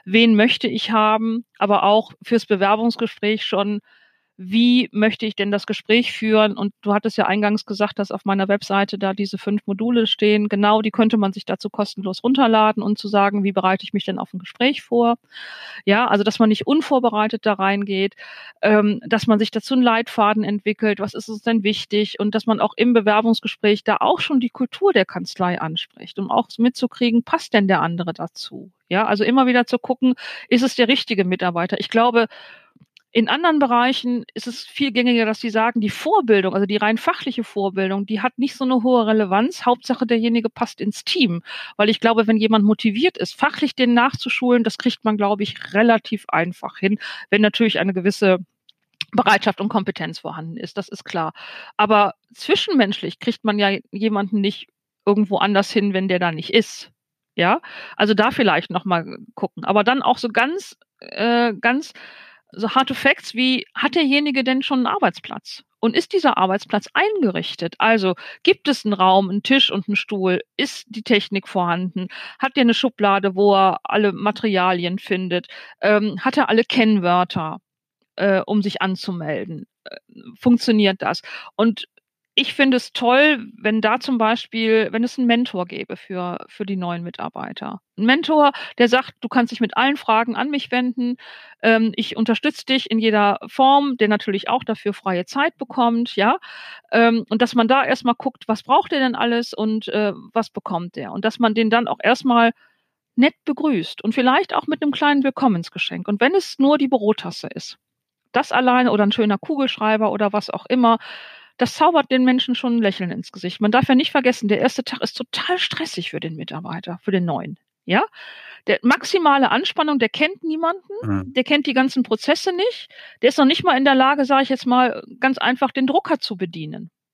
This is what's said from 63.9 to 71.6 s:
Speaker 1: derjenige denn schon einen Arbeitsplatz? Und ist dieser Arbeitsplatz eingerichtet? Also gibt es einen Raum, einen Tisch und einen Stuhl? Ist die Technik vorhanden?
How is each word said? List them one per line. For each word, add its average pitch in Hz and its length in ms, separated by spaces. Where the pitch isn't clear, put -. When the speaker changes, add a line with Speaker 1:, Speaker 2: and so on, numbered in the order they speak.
Speaker 1:
derjenige 285 480
denn 262 200
schon 262 160
einen 247 80
Arbeitsplatz? - 760
Und 226 160
ist - 180
dieser 320 240
Arbeitsplatz 190 560
eingerichtet? 233 840
Also 208 380
gibt - 240
es 277 180
einen 208 80
Raum, 190 360
einen 202 140
Tisch - 280
und 196 160
einen 202 80
Stuhl? 185 460
Ist - 320
die 220 140
Technik 202 440
vorhanden? 180 600